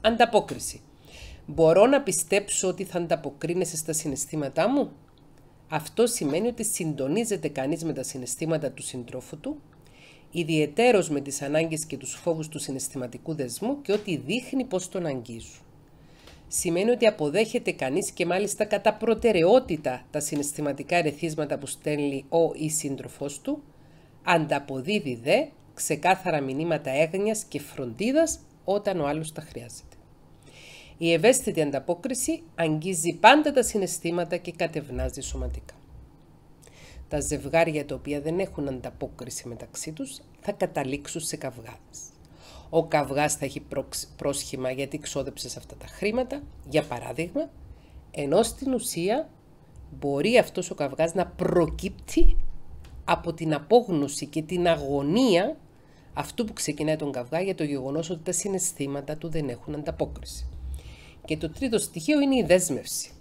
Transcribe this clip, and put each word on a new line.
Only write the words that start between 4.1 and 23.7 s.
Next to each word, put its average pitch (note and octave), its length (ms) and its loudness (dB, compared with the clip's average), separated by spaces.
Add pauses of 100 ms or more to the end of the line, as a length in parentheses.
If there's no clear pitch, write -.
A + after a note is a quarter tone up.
μου; C4+ 220 0 (800)
Αυτό D#3+ 380 0
σημαίνει F3+ 400 0
ότι A#3+ 160 -4
συντονίζεται D#3+ 840 -2
κανείς C#3+ 360 -4
με D#3 100 -4
τα B2+ 100 -6
συναισθήματα D3+ 680 -4
του - 120 -14
συντρόφου B2+ 540 -10
του, C#4+ 240 -10 (680)
ιδιαιτέρως E3 800 4
με C#3+ 120 0
τις C#3+ 200 -8
ανάγκες D#3 440 0
και C#3 120 -10
τους - 160 -12
φόβους D#3+ 340 -2
του D#3 120 -10
συναισθηματικού C3 760 -8
δεσμού G3 460 -4
και - 100 -4
ότι G3+ 340 0
δείχνει B3 380 -2
πως F#3 260 -4
τον F#3 160 -4
αγγίζουν. A#2+ 560 -8 (840)
Σημαίνει F3+ 420 0
ότι A#3+ 160 4
αποδέχεται G#3 640 2
κανείς D3 400 -2
και - 140 -2
μάλιστα G3+ 400 0
κατά G#3 280 2
προτεραιότητα G#3 1200 4
τα D3+ 80 -4
συναισθηματικά D3 760 -4
ερεθίσματα D#3 600 0
που D3 80 -10
στέλνει C#3+ 640 -2
ο E3 240 4
ή D#3 160 -4
σύντροφός C#3 720 -6
του, D4 220 -4 (600)